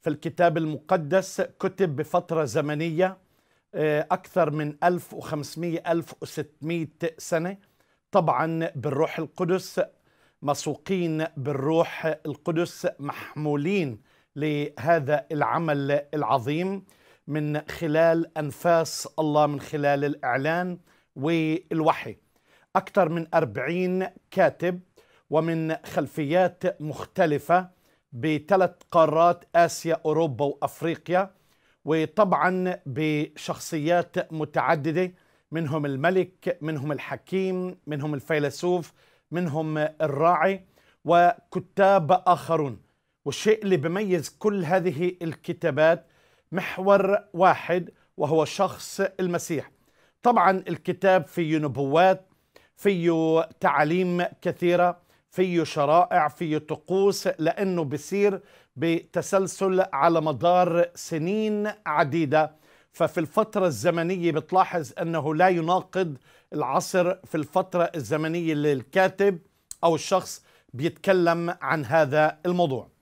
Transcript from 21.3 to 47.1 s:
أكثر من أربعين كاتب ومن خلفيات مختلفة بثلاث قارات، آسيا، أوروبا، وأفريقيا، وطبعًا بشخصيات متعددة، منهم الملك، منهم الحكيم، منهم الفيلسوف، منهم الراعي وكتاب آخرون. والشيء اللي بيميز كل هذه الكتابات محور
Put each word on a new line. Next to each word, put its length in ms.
أكثر 320
من 260
أربعين 720
كاتب 500
ومن 460
خلفيات 960
مختلفة 920
بثلاث 580
قارات، 540
آسيا، 480
أوروبا، 400
وأفريقيا، 840
وطبعًا 1040
بشخصيات 1500
متعددة، 800
منهم 360
الملك، 720
منهم 320
الحكيم، 960
منهم 280
الفيلسوف، 760
منهم 480
الراعي 880
وكتاب 1200
آخرون. 540
والشيء 380
اللي 140
بيميز 520
كل 360
هذه 480
الكتابات 840
محور 680